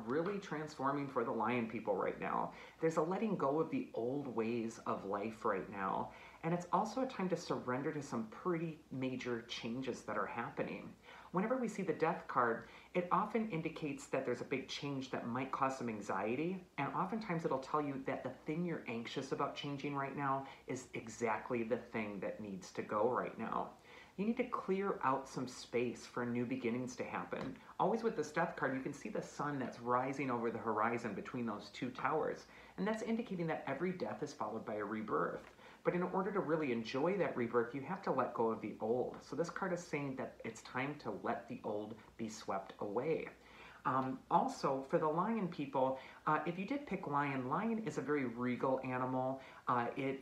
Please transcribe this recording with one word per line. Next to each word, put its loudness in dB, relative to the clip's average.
really 2
transforming 0
for 2
the 0
lion 2
people 0
right 2
now. 0
There's 4
a 6
letting 2
go 4
of 2
the 0
old 0
ways 0
of -2
life -2
right 2
now. 0
And 2
it's 0
also 2
a 2
time 0
to 4
surrender 0
to -4
some -2
pretty -2
major -2
changes -4
that -4
are 0
happening. -4
Whenever 2
we 0
see -2
the 0
Death 2
card, 4
it 2
often 2
indicates -4
that 0
there's 0
a -4
big -2
change -4
that -4
might -2
cause 2
some -2
anxiety. 0
And -2
oftentimes 0
it'll 2
tell 0
you -2
that -2
the -2
thing 0
you're -2
anxious -4
about 0
changing -4
right -2
now 2
is -4
exactly 0
the 2
thing -4
that -4
needs -8
to -4
go 4
right 0
now. -2
You 0
need 2
to 4
clear 0
out 4
some -2
space -2
for -2
new 2
beginnings 0
to -2
happen. -4
Always 4
with 2
this 0
Death 2
card, 2
you 0
can -4
see -8
the -2
sun -2
that's -4
rising 2
over 2
the -2
horizon 2
between -4
those -4
two -2
towers. 0
And 2
that's 0
indicating 0
that -2
every 0
death -2
is -4
followed -4
by -4
a 0
rebirth. 0
But 4
in 4
order 2
to 2
really 4
enjoy 2
that 2
rebirth, 4
you -2
have -4
to 2
let 2
go 4
of 0
the -4
old. 2
So -10
this 0
card -2
is -2
saying -2
that -6
it's -8
time -4
to -4
let -2
the -6
old -2
be -4
swept -4
away. 0
Um, 2
also, 4
for 6
the 6
lion 2
people, 2
uh, 4
if -2
you -2
did -2
pick -2
lion, 2
lion 0
is -2
a -2
very 2
regal 2
animal. 0
Uh, 4
it 0